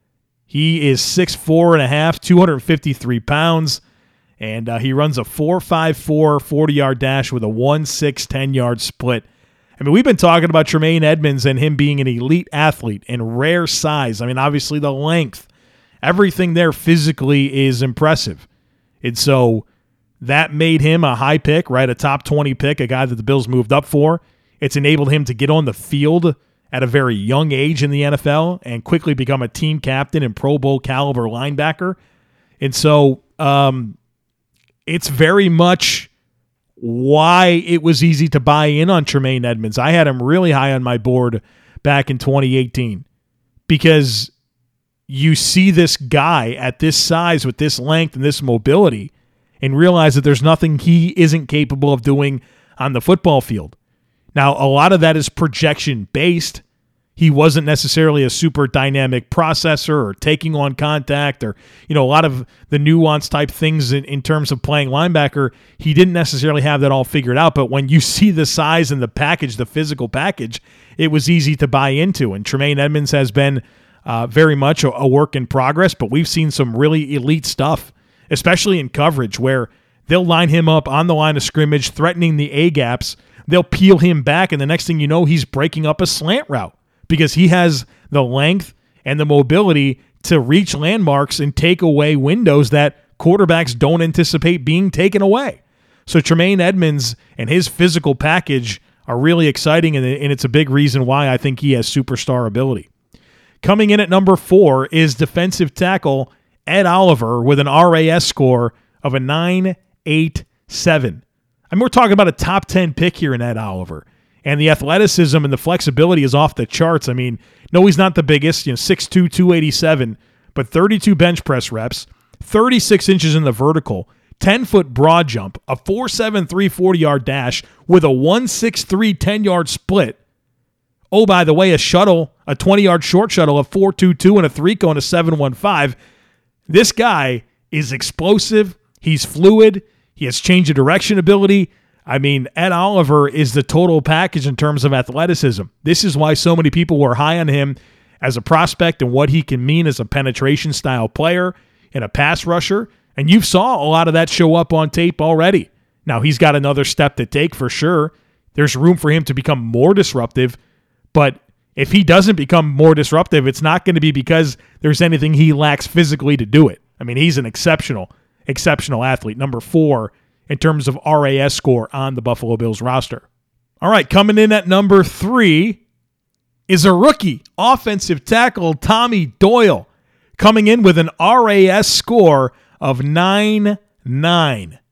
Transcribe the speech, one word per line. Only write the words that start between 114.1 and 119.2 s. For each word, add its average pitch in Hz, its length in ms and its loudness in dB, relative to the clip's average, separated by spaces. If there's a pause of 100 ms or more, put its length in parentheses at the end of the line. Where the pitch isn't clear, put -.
And 147 140 -2
the 156 80 2
athleticism 156 720 2
and 143 80 -2
the 135 60 0
flexibility 160 640 0
is 131 120 0
off 147 200 0
the 117 120 -6
charts. 165 420 -2
I 123 60 -4
mean, 123 240 -6 (340)
no, 185 140 6
he's 170 100 4
not 190 180 2
the 170 80 2
biggest, 151 440 0
you 135 60 -2
know, 120 40 -4
six - 300 -2
two, 180 200 2